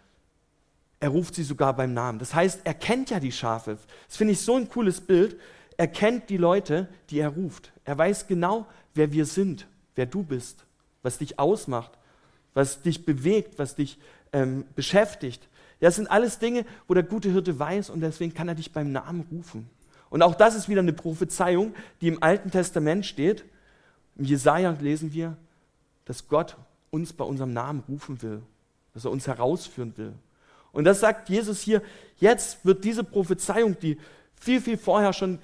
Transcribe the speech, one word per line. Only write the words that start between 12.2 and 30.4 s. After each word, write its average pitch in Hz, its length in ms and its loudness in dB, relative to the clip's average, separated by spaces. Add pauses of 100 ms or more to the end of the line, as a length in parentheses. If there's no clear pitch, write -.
was 139 280 0
dich - 240 -2
bewegt, 165 520 0
was 139 180 -6
dich, 143 220 -4 (360)
ähm, 135 320 0 (100)
beschäftigt. 165 720 -2 (320)
Ja, 160 80 6
das 175 80 4
sind 214 160 -4
alles 220 260 2
Dinge, 240 280 -2 (220)
wo 180 60 2
der 180 100 6
gute 202 280 -2
Hirte 180 260 0
weiß 175 320 -4
und 165 120 -6
deswegen 160 320 -4
kann 170 140 -6
er 170 80 -4
dich 160 160 -10
beim 147 200 -4
Namen 156 400 -6
rufen. 120 380 -12 (400)
Und 160 120 2
auch 170 140 6
das 220 200 8
ist 202 140 -6
wieder 196 120 4
eine 170 120 2
Prophezeiung, 180 800 -2 (280)
die 170 80 2
im 165 120 -2
Alten 190 300 2
Testament 175 540 0
steht. 190 400 -2 (720)
Im 143 100 -6
Jesaja 147 540 4
lesen 151 340 -4
wir, 165 240 -6 (680)
dass - 220 -12
Gott 156 300 0 (340)
uns 165 220 -4
bei - 120 -6
unserem 131 280 -4
Namen 131 340 -6
rufen 139 340 -10
will, 110 220 -10 (500)
dass 113 120 -12
er 117 60 -4
uns 131 140 -6
herausführen 123 720 -4
will. 107 160 -10 (580)